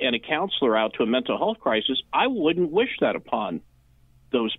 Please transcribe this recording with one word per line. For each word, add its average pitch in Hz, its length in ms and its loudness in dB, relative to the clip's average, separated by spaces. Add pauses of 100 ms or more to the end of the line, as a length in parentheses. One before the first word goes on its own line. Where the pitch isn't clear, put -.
and 120 140 0
a - 20 0
counselor 151 580 0
out 110 180 0
to 127 100 0
a - 20 0
mental 120 320 0
health 208 220 -2
crisis. 120 420 0 (100)
I 180 140 2
wouldn't 170 460 0
wish 226 180 2 (100)
that 110 140 2
upon 95 460 -4 (720)
those 113 260 2